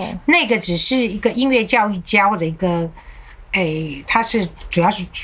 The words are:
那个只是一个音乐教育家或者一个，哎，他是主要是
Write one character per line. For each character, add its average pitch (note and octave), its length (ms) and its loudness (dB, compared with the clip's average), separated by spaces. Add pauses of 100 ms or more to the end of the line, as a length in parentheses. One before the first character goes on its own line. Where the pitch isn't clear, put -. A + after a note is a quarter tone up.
(260)
那 D#4 200 4
个 G#3+ 120 0
只 F3 180 -2
是 E3+ 180 0
一 A#3 240 0
个 A3 120 0
音 B3 180 0
乐 B3 160 4
教 A3 240 2
育 G3+ 120 -4
家 G3+ 280 2
或 F#3+ 80 2
者 E3+ 80 -2
一 D#3+ 80 -2
个， E3+ 340 0 (680)
哎， D#3 520 -2
他 - 160 2
是 A3+ 260 0 (220)
主 - 120 0
要 E3+ 100 4
是 F3 160 -4 (180)